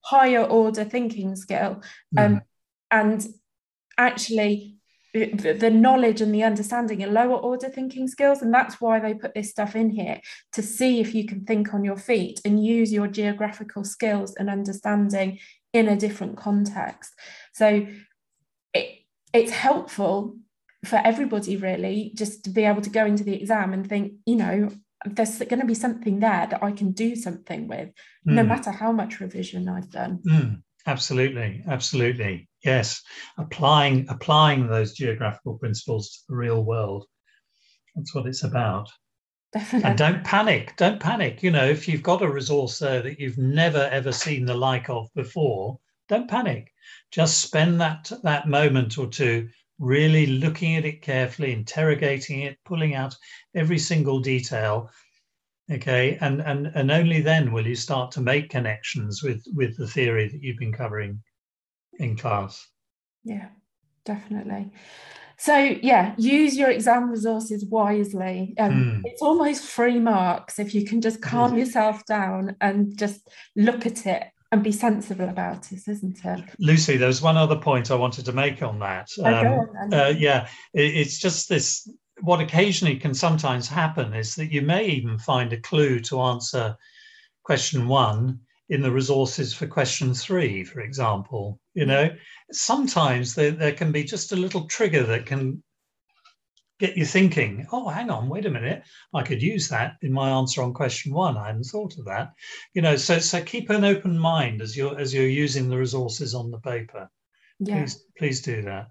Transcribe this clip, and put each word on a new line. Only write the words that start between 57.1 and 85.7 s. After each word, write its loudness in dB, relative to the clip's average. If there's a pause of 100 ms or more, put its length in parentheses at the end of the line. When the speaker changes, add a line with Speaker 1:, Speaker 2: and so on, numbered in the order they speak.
Speaker 2:
then 4
will -2
you -2
start -4
to -6
make 0
connections -4
with, -4 (120)
with 0
the -6
theory 0
that -12
you've -8
been -4
covering -8 (760)
in -2
class. -4 (580)
Speaker 1:
Yeah, -10 (560)
definitely. -8 (680)
So, 4
yeah, 4
use 4
your 4
exam 2
resources -4
wisely. -2
Um, 2
Speaker 2:
Hmm. 2
Speaker 1:
it's -8
almost 2
free 2
marks 2
if -6
you 2
can -2
just -2
calm 2
Speaker 2:
It 2
is. 0
Speaker 1:
yourself 0
down -2
and 2
just -4 (300)
look 4
at -6
it -2 (280)
and 4
be 0
sensible -2
about -8
it, -12
isn't -8
it? -6 (140)
Speaker 2:
Lucy, 4
there 4
was 2
one 6
other 4
point 0
I 4
wanted -2
to -4
make -2
on -4
that. -6 (100)
Speaker 1:
Oh, -6
go 4
Speaker 2:
Um, 4
Speaker 1:
on, 0
then. 4
Speaker 2:
uh, 6
yeah, 2 (280)
it, 4
it's 0
just -2
this, -2 (320)
what 2
occasionally 2
can -2
sometimes 0
happen -2
is -6
that -6
you 0
may 2
even -2
find 0
a -6
clue 2